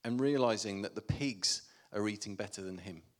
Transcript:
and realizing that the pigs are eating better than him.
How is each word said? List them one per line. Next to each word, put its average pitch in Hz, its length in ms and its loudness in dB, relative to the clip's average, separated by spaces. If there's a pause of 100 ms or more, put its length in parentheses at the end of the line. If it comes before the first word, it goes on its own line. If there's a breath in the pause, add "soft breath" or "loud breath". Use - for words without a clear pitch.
and 120 160 0
realizing 117 600 4
that 101 120 -4
the 107 80 -4
pigs - 600 0 (300 loud breath)
are 104 160 2
eating 104 260 -4
better 98 280 -6
than 95 160 -6
him. 90 240 -10 (180)